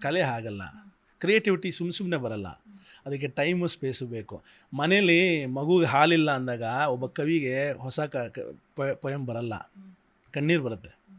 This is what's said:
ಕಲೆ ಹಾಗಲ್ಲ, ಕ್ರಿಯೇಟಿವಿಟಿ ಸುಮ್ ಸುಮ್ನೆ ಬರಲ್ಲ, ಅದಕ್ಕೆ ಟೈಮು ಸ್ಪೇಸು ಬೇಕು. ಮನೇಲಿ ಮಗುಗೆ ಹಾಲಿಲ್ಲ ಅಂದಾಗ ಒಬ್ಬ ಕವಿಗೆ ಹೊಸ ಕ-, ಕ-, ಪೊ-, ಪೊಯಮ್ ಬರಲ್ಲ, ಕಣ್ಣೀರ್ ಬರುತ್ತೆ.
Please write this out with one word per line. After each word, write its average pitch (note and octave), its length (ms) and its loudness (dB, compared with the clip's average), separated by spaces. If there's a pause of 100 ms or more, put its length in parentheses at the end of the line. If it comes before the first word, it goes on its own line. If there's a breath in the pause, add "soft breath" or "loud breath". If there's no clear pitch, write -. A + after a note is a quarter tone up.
ಕಲೆ E3 220 0
ಹಾಗಲ್ಲ, A2+ 400 -4 (580)
ಕ್ರಿಯೇಟಿವಿಟಿ G3 520 0
ಸುಮ್ F3 200 -6
ಸುಮ್ನೆ F3+ 240 -2
ಬರಲ್ಲ, G#2+ 320 -6 (580 soft breath)
ಅದಕ್ಕೆ C#3 220 -4
ಟೈಮು E3+ 400 0
ಸ್ಪೇಸು C3 380 -4
ಬೇಕು. A2 360 -10 (320 soft breath)
ಮನೇಲಿ E3+ 720 4
ಮಗುಗೆ D3 400 4
ಹಾಲಿಲ್ಲ D3+ 440 6
ಅಂದಾಗ B2+ 320 -2 (260)
ಒಬ್ಬ B2+ 180 -2
ಕವಿಗೆ C#3+ 680 -2
ಹೊಸ B2+ 280 -6
ಕ-, D3+ 160 -4
ಕ-, A2 420 -8 (180)
ಪೊ-, C#3 200 -2
ಪೊಯಮ್ C#3 300 -6
ಬರಲ್ಲ, A#2 280 -4 (800)
ಕಣ್ಣೀರ್ D#3 300 2
ಬರುತ್ತೆ. G#2+ 400 -8 (160)